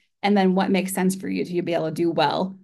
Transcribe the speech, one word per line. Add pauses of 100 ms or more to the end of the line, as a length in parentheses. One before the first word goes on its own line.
(220)
and
then
what
makes
sense
for
you
to
be
able
to
do
well,